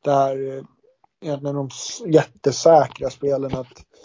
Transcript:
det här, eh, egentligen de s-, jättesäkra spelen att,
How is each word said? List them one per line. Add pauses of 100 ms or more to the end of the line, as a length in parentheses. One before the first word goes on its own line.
det
här,
eh, (580)
egentligen
de
s-,
jättesäkra
spelen
att, (200)